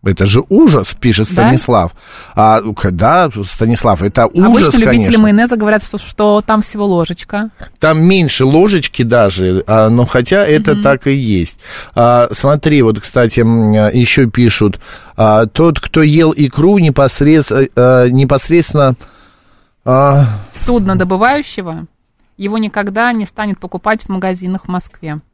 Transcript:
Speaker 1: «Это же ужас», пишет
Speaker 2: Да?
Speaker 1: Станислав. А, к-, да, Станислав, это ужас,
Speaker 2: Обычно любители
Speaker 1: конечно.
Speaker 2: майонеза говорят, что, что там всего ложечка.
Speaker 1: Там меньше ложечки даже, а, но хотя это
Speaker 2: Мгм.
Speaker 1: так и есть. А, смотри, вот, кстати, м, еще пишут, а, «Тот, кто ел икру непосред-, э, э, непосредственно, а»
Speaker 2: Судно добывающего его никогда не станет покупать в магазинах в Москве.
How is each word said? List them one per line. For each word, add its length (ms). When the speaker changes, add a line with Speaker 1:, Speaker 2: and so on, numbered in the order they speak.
Speaker 1:
«Это 220
же 220
ужас», 400
пишет 300
Speaker 2:
Да? 160
Speaker 1:
Станислав. 460
А, 260
к-, 300
да, 400
Станислав, 580
это 240
ужас, 180
Speaker 2:
Обычно 120
любители 60
Speaker 1:
конечно. 360
Speaker 2:
майонеза 340
говорят, 280
что, 120
что 480
там 180
всего 240
ложечка. 640
Speaker 1:
Там 240
меньше 420
ложечки 600
даже, 640
а, 220
но 140
хотя 400
это 280
Speaker 2:
Мгм. 100
Speaker 1:
так 240
и 60
есть. 480
А, 380
смотри, 500
вот, 160
кстати, 420
м, 300
еще 360
пишут, 520
а, 300
«Тот, 320
кто 240
ел 340
икру 420
непосред-, 760
э, 240
э, 320
непосредственно, 880
а» 400
Speaker 2:
Судно 440
добывающего 920
его 220
никогда 540
не 120
станет 360
покупать 420
в 60
магазинах 560
в 40
Москве. 520